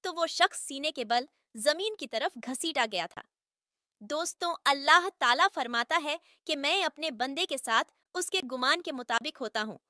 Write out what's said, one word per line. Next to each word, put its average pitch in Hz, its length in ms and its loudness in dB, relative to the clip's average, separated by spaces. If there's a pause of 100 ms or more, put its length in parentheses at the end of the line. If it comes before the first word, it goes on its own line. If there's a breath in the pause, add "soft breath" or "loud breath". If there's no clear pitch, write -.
तो 359 80 -4
वो 330 160 0
शख्स - 320 2
सीने 285 320 -6
के 247 140 -8
बल 240 220 0 (300)
जमीन 330 380 0
की 277 120 -8
तरफ 254 320 -4
घसीटा 262 480 -2
गया 180 200 -4
था। - 140 -14 (800)
दोस्तों, 330 520 -4 (120)
अल्लाह 294 440 6
ताला 269 400 4
फरमाता 240 480 -2
है 302 200 -2 (280 soft breath)
कि 311 120 0
मैं 320 260 2
अपने 311 280 -4
बंदे 269 340 -4
के 269 120 -4
साथ 240 260 2 (300)
उसके 370 280 -2
गुमान 262 380 0
के 330 120 -6
मुताबिक 247 460 -4
होता 220 240 -4
हूँ 214 160 -8 (120)